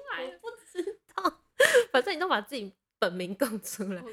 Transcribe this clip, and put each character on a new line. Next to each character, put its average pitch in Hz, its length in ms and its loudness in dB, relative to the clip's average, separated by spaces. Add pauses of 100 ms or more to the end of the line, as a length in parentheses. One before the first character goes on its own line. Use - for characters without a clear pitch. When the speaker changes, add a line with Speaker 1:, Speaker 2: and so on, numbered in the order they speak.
(120)
Speaker 1:
来 330 120 -6
了。 - 180 -12
Speaker 2:
我 453 80 -10
不 - 60 -14 (140)
知 359 300 -6 (140)
道。 370 280 -4 (480)
反 - 120 4
正 392 120 -2
你 302 60 -4
都 370 80 0
把 214 140 2
自 277 120 -12
己 202 160 -8 (280)
本 190 160 2
名 185 220 -4
供 220 260 -2
出 - 220 -8
来。 185 180 -6
Speaker 1:
我 220 100 -16